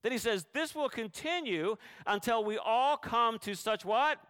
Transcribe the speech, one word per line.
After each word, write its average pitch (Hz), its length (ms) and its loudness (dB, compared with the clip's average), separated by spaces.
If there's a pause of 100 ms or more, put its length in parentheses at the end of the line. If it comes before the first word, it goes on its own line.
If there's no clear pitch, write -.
Then 240 100 0
he 233 40 0
says, 202 360 0
"This 311 200 -2
will 294 160 -2
continue 226 840 -2 (320)
until 214 360 0
we 214 140 -2
all 254 380 2
come 233 440 0
to 202 160 -6
such" 214 280 -2
what? 247 460 2